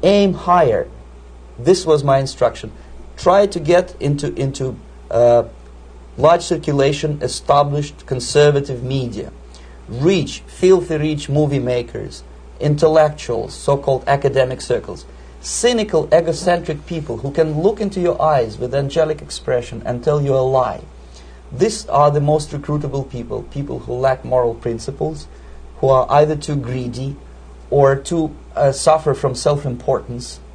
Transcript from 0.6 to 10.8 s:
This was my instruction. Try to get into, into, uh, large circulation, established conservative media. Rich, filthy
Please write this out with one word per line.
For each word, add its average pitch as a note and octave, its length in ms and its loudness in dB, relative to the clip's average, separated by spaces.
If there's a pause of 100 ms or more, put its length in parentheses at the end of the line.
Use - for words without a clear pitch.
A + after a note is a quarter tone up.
This E3 280 2
was D3+ 180 2
my C3+ 140 4
instruction. C3+ 540 -2 (440)
Try G3 300 4
to G3+ 120 -4
get E3+ 440 2
into, C#3+ 320 -2
into, C3 420 -4 (340)
uh, A#2+ 340 6 (760)
large E3 240 4
circulation, D3 800 0
established C#3+ 840 0
conservative C#3 760 2
media. B2 500 -6 (560)
Rich, C#3+ 580 0
filthy F3+ 500 2